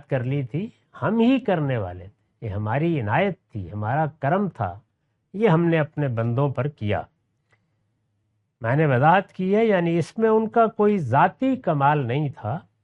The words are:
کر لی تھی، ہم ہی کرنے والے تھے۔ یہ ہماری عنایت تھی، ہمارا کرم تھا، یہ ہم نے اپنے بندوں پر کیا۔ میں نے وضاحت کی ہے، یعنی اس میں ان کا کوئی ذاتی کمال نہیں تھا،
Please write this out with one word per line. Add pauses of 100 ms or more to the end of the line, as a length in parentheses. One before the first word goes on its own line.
(100)
کر
لی
تھی، (340)
ہم
ہی
کرنے
والے
تھے۔
یہ
ہماری
عنایت (120)
تھی،
ہمارا
کرم
تھا، (540)
یہ
ہم
نے
اپنے
بندوں
پر
کیا۔ (1600)
میں
نے
وضاحت
کی
ہے،
یعنی
اس
میں
ان
کا
کوئی
ذاتی
کمال
نہیں
تھا، (240)